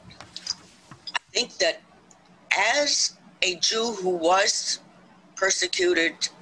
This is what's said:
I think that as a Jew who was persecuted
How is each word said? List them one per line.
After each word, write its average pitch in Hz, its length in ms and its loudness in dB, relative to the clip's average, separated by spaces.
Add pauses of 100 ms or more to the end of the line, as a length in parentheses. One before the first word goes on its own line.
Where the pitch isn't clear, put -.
(100)
I - 1080 -12 (140)
think 240 260 -4
that 165 220 0 (960)
as - 400 0 (260)
a 185 140 0
Jew 226 440 -2
who 185 100 0
was 180 680 2 (560)
persecuted 180 920 0 (140)